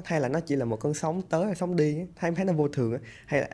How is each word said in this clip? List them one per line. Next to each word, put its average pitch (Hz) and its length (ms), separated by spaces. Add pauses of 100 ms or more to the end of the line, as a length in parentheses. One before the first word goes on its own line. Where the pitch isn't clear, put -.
hay 160 160
là 127 80
nó 151 120
chỉ 139 160
là 131 80
một 113 160
cơn 147 140
sóng 165 280
tới 170 240
và 202 80
sóng 180 220
đi 151 220
á? 180 60 (120)
Thấy 175 120
em 170 60
thấy 190 100
nó 190 80
vô 151 160
thường 123 240
á. 127 60 (280)
Hay 143 140
là 135 140